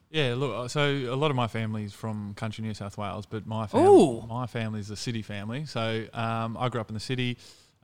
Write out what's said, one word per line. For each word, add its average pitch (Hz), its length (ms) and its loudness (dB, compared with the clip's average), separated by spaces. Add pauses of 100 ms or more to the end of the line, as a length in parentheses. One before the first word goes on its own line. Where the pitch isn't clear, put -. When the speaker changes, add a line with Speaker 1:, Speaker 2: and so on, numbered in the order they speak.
(120)
Speaker 1:
Yeah, 139 260 2
look, 131 180 -2
uh, 123 120 -4
so 143 200 2
a 131 280 0
lot 147 160 2
of 131 60 0
my 120 100 2
family's 110 460 -4
from 104 420 -6
country 110 280 -6
New 110 120 -4
South 101 220 -10
Wales, 101 280 -6
but 107 220 -8
my 107 180 -4
fam-, 269 220 4
Speaker 2:
Ooh. 160 400 10
Speaker 1:
my 120 180 -4
family's 110 460 -4
a 107 40 -8
city 113 280 -4
family. 107 420 -8
So, 113 480 -2
um, 113 460 -2
I 123 100 2
grew 120 100 -2
up 110 100 -6
in 113 40 -6
the 110 60 -4
city. 123 380 -2 (460)